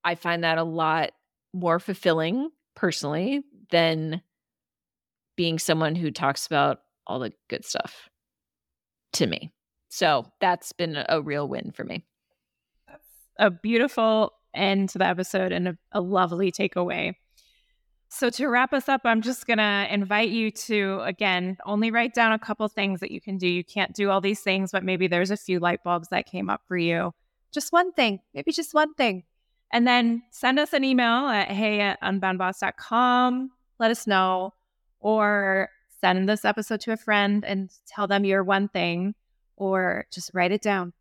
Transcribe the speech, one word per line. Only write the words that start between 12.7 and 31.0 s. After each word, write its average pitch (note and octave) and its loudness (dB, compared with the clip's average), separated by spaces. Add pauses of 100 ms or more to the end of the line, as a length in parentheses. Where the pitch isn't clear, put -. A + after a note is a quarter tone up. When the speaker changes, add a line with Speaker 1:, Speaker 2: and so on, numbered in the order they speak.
Speaker 2:
That's - -20 (320)
a G3+ 4
beautiful A3 2 (220)
end G3 2
to - -10
the F#3 2
episode F#3 -2
and F3 -2
a, E3+ -6 (140)
a - -2
lovely F3+ 0
takeaway. F3+ -2 (960)
So B3 0
to C4 -2
wrap B3 2
us C4+ -2
up, C4+ 0
I'm A3+ 4
just B3 -4
gonna G#3 2
invite G3+ 0
you A3 0
to, G3 -2
again, F#3 -2
only G#3 0
write A#3 0
down A3+ 4
a A3 0
couple G#3+ -4
things G3 -4
that F#3+ -8
you - -12
can G3 -8
do. F3+ -2
You F3 0
can't - -4
do G3+ 0
all F#3+ 4
these G3+ 0
things, F#3+ -2
but F#3 -2
maybe F#3 0
there's F3+ 2
a G#3 0
few F3+ -2
light F3 0
bulbs F3 -2
that - -2
came F#3+ -6
up - -2
for F3+ -4
you. E3+ 0 (400)
Just - -6
one F4+ 4
thing, A3 0 (140)
maybe C#4+ -4
just - -6
one D4+ 2
thing. G3 0 (500)
And A#3+ 4
then A#3+ 2
send C4 0
us D4 0
an C4+ 2
email B3+ 2